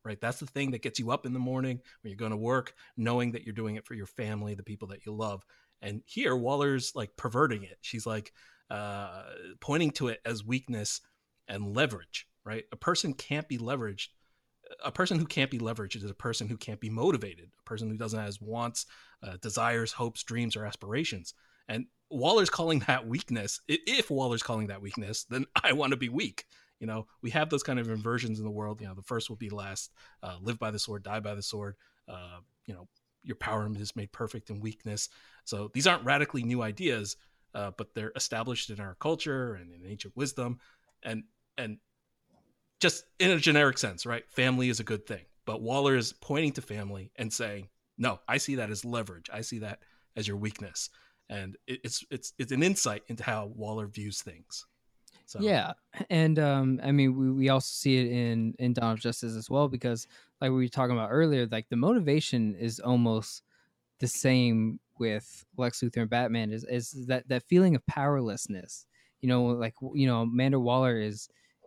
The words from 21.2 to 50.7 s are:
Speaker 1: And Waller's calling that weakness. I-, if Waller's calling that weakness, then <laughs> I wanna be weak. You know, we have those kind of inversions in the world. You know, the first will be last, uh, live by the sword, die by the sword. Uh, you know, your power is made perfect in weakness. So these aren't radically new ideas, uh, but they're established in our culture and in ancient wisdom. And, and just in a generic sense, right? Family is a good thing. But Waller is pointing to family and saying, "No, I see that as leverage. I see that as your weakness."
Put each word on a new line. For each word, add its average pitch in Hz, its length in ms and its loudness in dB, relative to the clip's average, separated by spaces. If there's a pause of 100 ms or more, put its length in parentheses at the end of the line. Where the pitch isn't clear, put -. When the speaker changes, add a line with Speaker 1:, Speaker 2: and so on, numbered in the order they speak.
Speaker 1:
And 117 180 -4 (240)
Waller's 170 400 6
calling 160 360 2
that 127 200 2
weakness. 113 540 -4 (100)
I-, 165 160 0
if 240 240 2
Waller's 127 320 0
calling 110 260 -2
that 98 140 -10
weakness, 104 420 -8
then 127 300 -2
<laughs> - 80 2
I 147 100 6
wanna 139 240 2
be 123 120 -2
weak. 120 380 -4 (380)
You 110 40 -4
know, 110 180 -4 (160)
we 120 80 -4
have 156 180 2
those 143 140 0
kind 127 160 0
of 117 100 -2
inversions 113 500 -2
in 107 60 -6
the 107 60 -4
world. 104 320 -6
You 101 60 -10
know, 92 60 -12
the 98 60 -14
first 113 300 -4
will 107 80 -12
be 113 100 -8
last, 98 420 -8 (320)
uh, 90 200 -10
live 113 160 -4
by 110 120 -4
the 107 80 -6
sword, 104 240 -6
die 104 180 -6
by 104 140 -6
the 101 80 -8
sword. 101 340 -8 (300)
Uh, 90 340 -16 (260)
you 104 80 -10
know, 90 140 -18 (340)
your 113 140 -10
power 107 380 -2
is 104 220 -8
made 101 160 -8
perfect 113 380 -8
in 104 100 -10
weakness. 107 480 -6 (380)
So 104 260 -6
these 139 140 2
aren't 175 180 4
radically 139 380 2
new 120 180 0
ideas, 110 560 -2 (380)
uh, 101 240 -6
but - 160 -10
they're 110 220 -6
established 120 520 -4
in 104 120 -8
our 95 160 -10
culture 135 580 -2
and 87 180 -14
in 87 180 -16
ancient 101 240 -12
wisdom. 123 440 -4 (440)
And, 110 220 -6 (320)
and 110 220 -6 (1000)
just - 240 2 (140)
in 185 120 8
a 170 80 6
generic 147 400 6
sense, 95 260 -4
right? 117 240 -4
Family 127 400 2
is 113 100 2
a 110 60 -4
good 107 220 -4
thing. 101 180 -8 (220)
But 110 160 -4
Waller 135 340 4
is 113 160 0
pointing 147 400 0
to 131 100 -6
family 101 540 -8
and 110 160 -4
saying, 104 380 -4 (260)
"No, 110 320 -2
I 117 80 2
see 143 200 0
that 110 120 -2
as 104 160 -6
leverage. 107 480 -6
I 107 80 -8
see 113 200 -8
that 104 180 -8 (380)
as 104 120 -2
your 101 80 -4
weakness." 104 540 -6 (400)